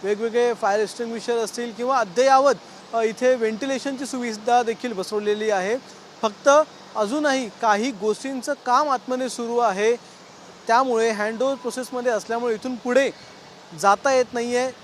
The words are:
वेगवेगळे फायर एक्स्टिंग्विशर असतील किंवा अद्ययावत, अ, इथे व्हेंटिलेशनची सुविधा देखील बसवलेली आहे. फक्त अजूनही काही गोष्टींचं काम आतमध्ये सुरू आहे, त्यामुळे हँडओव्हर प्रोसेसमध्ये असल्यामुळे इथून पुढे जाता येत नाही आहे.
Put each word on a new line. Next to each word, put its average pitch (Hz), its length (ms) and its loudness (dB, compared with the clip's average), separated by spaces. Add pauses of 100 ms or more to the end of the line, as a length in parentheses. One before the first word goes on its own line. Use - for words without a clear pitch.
वेगवेगळे 226 500 0
फायर 208 260 0
एक्स्टिंग्विशर 233 580 -4
असतील 233 340 -6
किंवा 247 280 0
अद्ययावत, 262 560 4 (380)
अ, 226 80 0
इथे 254 340 2
व्हेंटिलेशनची 254 720 -4
सुविधा 240 580 0
देखील 226 300 -4
बसवलेली 208 560 -2
आहे. 208 540 -4 (180)
फक्त 214 280 0 (460)
अजूनही 262 540 0 (120)
काही 220 300 2
गोष्टींचं 226 600 -4 (120)
काम 269 240 2
आतमध्ये 254 400 -2
सुरू 233 280 -4
आहे, 220 380 2 (720)
त्यामुळे 233 440 2
हँडओव्हर 220 440 -2
प्रोसेसमध्ये 247 560 -4
असल्यामुळे 233 420 -2
इथून 254 220 -6
पुढे 247 360 0 (680)
जाता 202 340 4
येत 254 200 4
नाही 240 220 -4
आहे. 254 160 -2 (120)